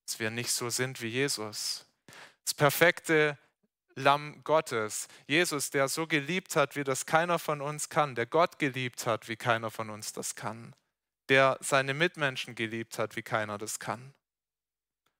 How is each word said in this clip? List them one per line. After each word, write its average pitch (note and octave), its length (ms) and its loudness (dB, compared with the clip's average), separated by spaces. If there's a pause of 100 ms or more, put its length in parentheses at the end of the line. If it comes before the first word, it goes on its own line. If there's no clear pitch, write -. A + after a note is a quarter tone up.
dass - 140 -8
wir A2 100 -2
nicht A#2 220 -4
so A#2+ 180 -2
sind B2+ 320 -2
wie A#2+ 60 -4
Jesus. A2 760 -4 (580)
Das - 120 -2
perfekte D3+ 840 4 (580)
Lamm C#3 480 2
Gottes, B2 640 0 (200)
Jesus, D3+ 420 0
der C3+ 180 2
so D#3+ 200 -2
geliebt D#3 500 -2
hat, C#3+ 180 4
wie C#3+ 80 -2
das C3+ 220 -2
keiner E3 340 2
von D3 220 -4
uns D3 260 -6
kann, D3 280 0
der A#2 100 0
Gott E3 340 2
geliebt B2+ 460 -2
hat, A2+ 240 0
wie A2+ 80 -6
keiner A2+ 340 0
von A2 180 -8
uns G#2+ 220 -10
das - 240 -6
kann, A#2 400 -10 (540)
der C3+ 320 6
seine C3+ 320 0
Mitmenschen C#3+ 600 -2
geliebt A2+ 460 -6
hat, A2 160 -4
wie A2+ 80 -6
keiner G#2+ 340 -4
das - 220 -8
kann. B2 340 -8 (1080)